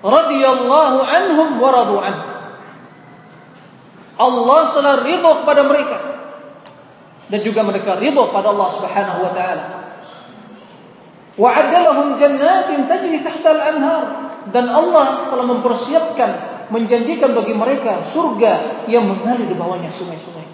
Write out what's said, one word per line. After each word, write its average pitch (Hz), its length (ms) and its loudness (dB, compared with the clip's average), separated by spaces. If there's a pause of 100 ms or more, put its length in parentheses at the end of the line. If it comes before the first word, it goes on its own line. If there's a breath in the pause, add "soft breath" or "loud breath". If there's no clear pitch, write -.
"Radhiyallahu 269 1040 4
anhum 320 480 2
wa 247 160 2
radu 214 320 2
an." 202 120 -4 (2000)
Allah 247 400 4 (140)
telah 277 200 4 (120)
ridha 339 240 2 (100)
kepada 285 240 4
mereka 285 320 0 (1300)
dan 202 100 -2
juga 214 220 0
mereka 196 320 -2
ridha 269 320 2
pada 208 240 0
Allah 202 180 0
Subhanahu - 540 -4
wa 175 80 -2
taala. 180 500 -6 (1600)
"Wa 233 160 6
adda 302 300 4
lahum 277 340 0
jannatin 285 680 2
tajri 339 360 0
tahtal 311 380 0
anhar." 302 440 0 (440)
Dan 240 240 0
Allah 311 560 2
telah 247 160 -2
mempersiapkan, 240 840 0 (440)
menjanjikan 226 640 0
bagi 208 160 -2
mereka 220 560 -2
surga 233 800 0
yang 226 160 2
mengalir 214 400 -2
di 175 80 -4
bawahnya 170 400 -6
sungai-sungai. 165 600 -14